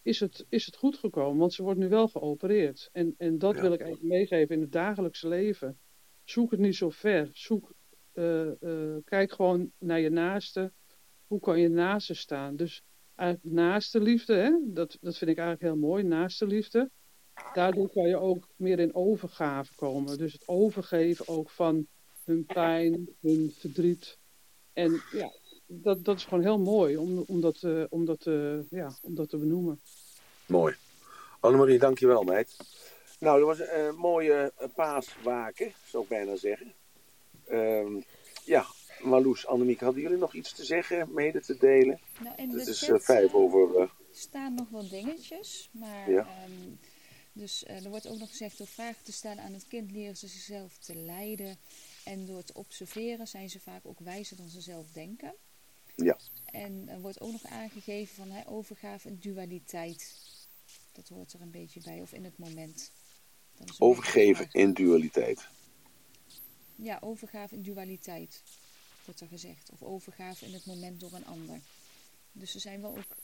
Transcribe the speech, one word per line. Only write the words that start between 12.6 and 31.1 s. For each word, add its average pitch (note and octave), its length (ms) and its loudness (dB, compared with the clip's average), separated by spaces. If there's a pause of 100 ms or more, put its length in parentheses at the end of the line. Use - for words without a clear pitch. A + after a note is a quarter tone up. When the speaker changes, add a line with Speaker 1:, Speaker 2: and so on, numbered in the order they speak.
Speaker 1:
eigenlijk F3 400 -2
naaste F#3+ 460 2
liefde, A#3 340 4
hè? G#3 160 4 (120)
Dat, F3 380 -4
dat F3 160 -8
vind E3 140 0
ik E3 60 2
eigenlijk E3+ 240 -4 (120)
heel D3+ 160 0
mooi, G3 140 0
naaste F3+ 440 0
liefde. A3 420 0 (640)
Daardoor F#3+ 380 2
kan F3 160 2
je F3+ 100 2
ook F3+ 380 0
meer F#3 240 2
in E3+ 160 2
overgave F3 800 -2
komen. C#3 420 -4
Dus D#3 160 -4
het - 140 -18
overgeven F3 800 2
ook D#3+ 220 -4
van E3 380 0 (360)
hun E3 220 0
pijn, E3+ 640 0 (120)
hun D#3 360 2
verdriet. E3+ 600 -2 (560)
En E3 280 0 (100)
ja, C#3 200 -4 (360)
dat, F3 380 -2
dat G#3 100 2
is F3+ 80 -12
gewoon F3 200 2
heel G#3 160 4
mooi F#3 380 4
om, F3 300 -2
om F3+ 140 0
dat, E3 220 0
eh, D#3+ 260 0
om E3+ 160 0
dat, D#3+ 220 -4
eh, D3 420 -2
ja, E3 220 -8 (100)
om F3 140 -10
dat D3+ 140 -4
te D#3+ 80 -6
benoemen. D#3 420 0 (680)
Speaker 2:
Mooi. E2+ 280 4 (640)